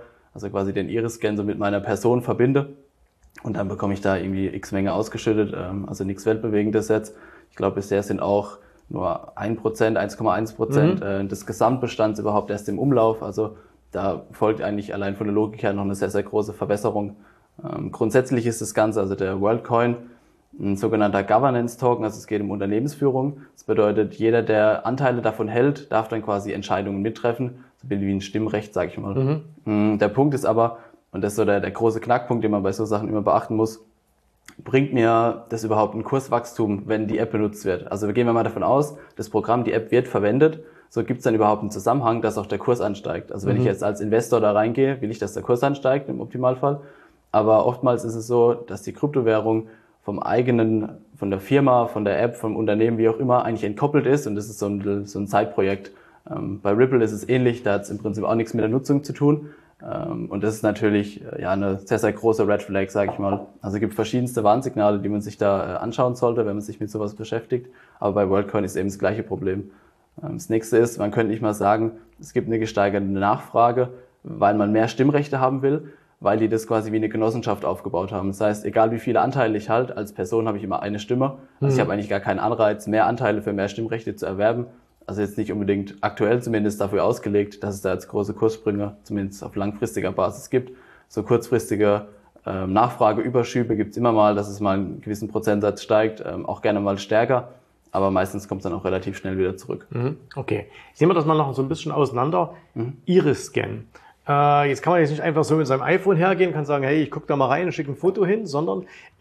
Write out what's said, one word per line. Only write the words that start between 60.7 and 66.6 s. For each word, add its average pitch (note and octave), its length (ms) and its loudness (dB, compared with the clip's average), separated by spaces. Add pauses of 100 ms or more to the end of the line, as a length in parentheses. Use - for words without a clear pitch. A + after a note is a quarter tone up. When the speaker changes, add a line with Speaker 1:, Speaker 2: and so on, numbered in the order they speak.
Speaker 1:
äh, - 160 -10
ja, F2+ 100 -2
eine G2 280 0
sehr, A2 200 0
sehr G#2+ 140 2
große A2 340 4
Red G#2 160 2
Flag, G2 260 -2
sag G2+ 220 0
ich - 80 -10
mal. G2 260 -2 (160)
Also G2+ 140 -4
es G2+ 60 -2
gibt G#2+ 120 0
verschiedenste B2 520 -2
Warnsignale, G#2 540 4
die G2 100 -4
man G#2 120 -2
sich G#2 160 -12
da, G2 360 0
äh, E2 40 -4
anschauen B2 380 -2
sollte, A#2 300 0
wenn G2+ 100 -2
man G#2 60 -4